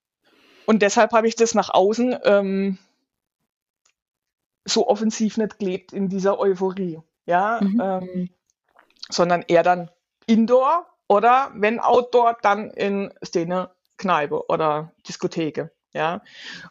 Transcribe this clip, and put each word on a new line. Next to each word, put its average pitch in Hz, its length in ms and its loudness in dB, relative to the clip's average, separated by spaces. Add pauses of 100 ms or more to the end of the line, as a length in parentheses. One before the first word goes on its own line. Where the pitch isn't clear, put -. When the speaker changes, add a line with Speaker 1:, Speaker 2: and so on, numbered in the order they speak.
(640)
Speaker 1:
Und 214 160 4
deshalb 220 320 4
habe 226 140 4
ich 220 80 -2
das 226 200 2
nach 196 140 0
außen, 220 540 2
ähm, 196 540 2 (1900)
so - 220 -2
offensiv 220 500 -2
nicht 214 220 -4
gelebt 185 340 -8
in 196 160 -4
dieser 196 300 -2
Euphorie, 185 600 -4 (260)
ja? 196 360 0
Speaker 2:
Mhm. 202 200 0
Speaker 1:
Ähm, 185 480 -6 (800)
sondern 175 380 0
eher 170 160 4
dann 175 260 0 (380)
Indoor 254 580 2 (220)
oder 240 480 4
wenn 214 240 0
Outdoor, 240 600 2
dann 208 300 0
in 196 420 -4 (120)
Szene, 180 460 -4 (260)
Kneipe 151 500 -2
oder 160 460 -2 (140)
Diskotheke, 165 640 -6 (220)
ja? 160 280 -4 (500)